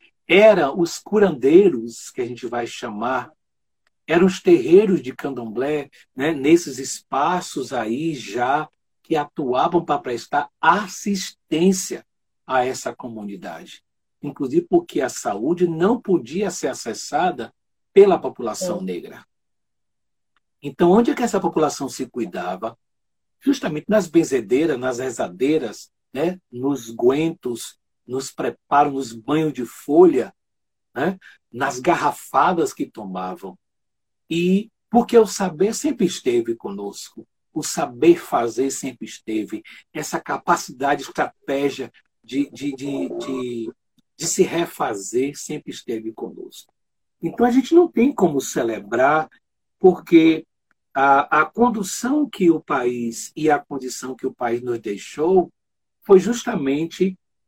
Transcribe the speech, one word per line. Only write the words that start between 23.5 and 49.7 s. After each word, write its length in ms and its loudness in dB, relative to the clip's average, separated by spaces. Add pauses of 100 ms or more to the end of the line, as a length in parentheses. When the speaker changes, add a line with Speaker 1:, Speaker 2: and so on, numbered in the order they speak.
Speaker 1:
nas 200 2
benzedeiras, 720 0
nas 200 -4
rezadeiras, 920 -4 (220)
né? 260 -2 (120)
Nos 380 -4
guentos, 880 -2 (280)
nos 260 -8
preparos, 600 -2
nos 200 -6
banhos 400 -2
de 120 -8
folha, 680 4 (640)
né? 220 -2 (340)
Nas 280 -6
garrafadas 960 0
que 120 -6
tomavam. 720 -12 (720)
E 400 0 (200)
porque 280 4
o 100 6
saber 460 -2
sempre 320 -2
esteve 500 -2
conosco, 720 -14 (260)
o 80 -6
saber 580 2
fazer 520 -2
sempre 340 -10
esteve, 560 -8 (320)
essa 260 -6
capacidade, 840 -4
estratégia 920 -6 (320)
de, 280 -4
de, 240 -8
de, 420 -6
de, 560 -8 (440)
de 100 -8
se 160 2
refazer 920 -4
sempre 340 -12
esteve 400 -10
conosco. 640 -16 (480)
Então, 240 0
a 60 4
gente 220 2
não 140 8
tem 260 2
como 280 2
celebrar, 880 0 (500)